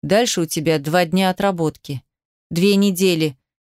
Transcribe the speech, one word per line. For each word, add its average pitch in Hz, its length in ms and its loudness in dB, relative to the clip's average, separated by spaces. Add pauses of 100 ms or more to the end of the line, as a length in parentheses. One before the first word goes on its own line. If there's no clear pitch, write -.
«Дальше 196 400 0
у 165 40 0
тебя 160 340 -2
два 160 260 0
дня 185 240 0
отработки». 170 720 -4 (460)
«Две 190 260 2
недели», 180 640 0 (300)